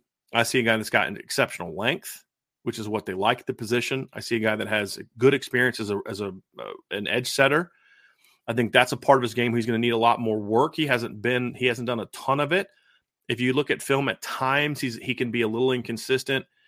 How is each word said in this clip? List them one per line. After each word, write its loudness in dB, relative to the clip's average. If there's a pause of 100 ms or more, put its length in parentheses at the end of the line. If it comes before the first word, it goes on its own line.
(320)
I 4
see 0
a 2
guy 4
that's -6
got 4
an -8
exceptional -4
length, -4 (380)
which -6
is -6
what -4
they -6
like 0
at -20
the -4
position. -2
I -10
see -2
a -2
guy 2
that -6
has -2 (180)
good 6
experience 0
as -4
a, -2
as -8
a, -4 (300)
uh, -12 (180)
an -4
edge 0
setter. 2 (760)
I -2
think 2
that's 6
a -2
part 6
of 0
his -4
game 0
he's 0
gonna 2
need 2
a 2
lot 4
more 0
work. 2
He -2
hasn't -2
been, 0
he -2
hasn't -2
done -2
a -6
ton -2
of -2
it. 0 (600)
If -4
you 2
look 0
at -2
film 0
at -4
times, -2
he's, -4
he -4
can -2
be 0
a 2
little 0
inconsistent, -2 (220)